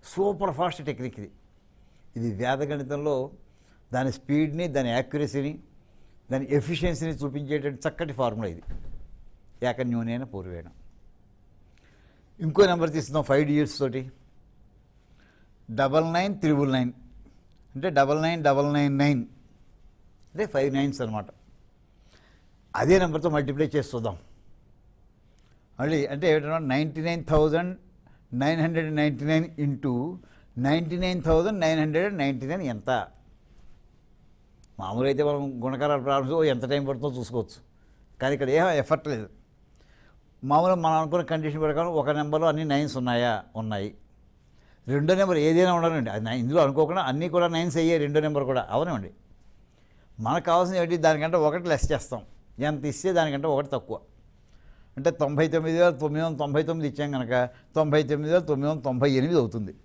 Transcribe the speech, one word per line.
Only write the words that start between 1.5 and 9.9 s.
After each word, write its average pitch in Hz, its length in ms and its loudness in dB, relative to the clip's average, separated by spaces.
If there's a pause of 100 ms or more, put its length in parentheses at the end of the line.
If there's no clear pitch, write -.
ఇది 117 120 -4 (120)
వేద 131 200 0 (100)
గణితంలో 143 440 -4 (760)
దాని 131 260 0
స్పీడ్ని, 151 480 -2 (100)
దాని 127 200 0
యాక్యురసీని, 143 580 -2 (800)
దాని 131 140 -2 (120)
ఎఫిషియన్సీని 160 640 -2
చూపించేటువంటి 143 640 -4
చక్కటి 160 340 -6
ఫార్ములా 113 360 -2
ఇది, 82 80 -18 (1040)
ఏకన్యూనేన 120 540 -4 (100)